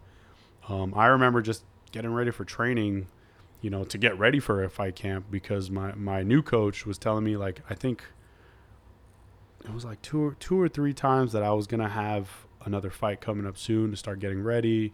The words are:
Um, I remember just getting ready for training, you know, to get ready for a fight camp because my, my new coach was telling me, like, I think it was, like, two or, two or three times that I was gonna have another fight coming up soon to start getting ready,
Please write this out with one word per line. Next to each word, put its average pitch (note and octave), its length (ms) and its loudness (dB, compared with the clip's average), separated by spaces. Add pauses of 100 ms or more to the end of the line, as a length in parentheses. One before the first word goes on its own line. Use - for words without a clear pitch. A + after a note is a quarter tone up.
(680)
Um, F#2+ 260 -4
I G#2+ 120 6
remember B2 360 6
just G#2+ 220 -2 (260)
getting A2+ 240 -6
ready A#2+ 160 0
for G2 140 -6
training, G#2 640 -2 (520)
you G#2+ 80 -6
know, G2 160 -4
to G2 140 -8
get G#2 180 4
ready B2 220 4
for G2+ 240 0
a F#2+ 80 -2
fight F#2+ 240 -4
camp G2 360 -4
because G2 420 -4
my, F#2+ 220 -4
my G2 280 -4
new A#2+ 180 4
coach G#2+ 460 0
was G2+ 120 -8
telling G#2+ 260 0
me, G#2+ 120 0
like, G2 320 -6
I - 60 -8
think B2+ 300 -4 (1600)
it A2 100 -14
was, A#2+ 100 -10
like, A2 180 -12
two D3+ 200 -2
or, C#3+ 120 0
two - 260 0
or F3 80 4
three C#3+ 260 0
times C3 380 2
that G#2+ 100 2
I G#2 100 2
was G#2+ 140 2
gonna A2 220 0
have G#2 400 -2 (360)
another G2+ 260 -2
fight G2+ 300 -4
coming G#2 240 -4
up G2 140 -8
soon A2 320 0
to G2 60 -6
start G2 240 -8
getting G2 220 -4
ready, A2+ 520 2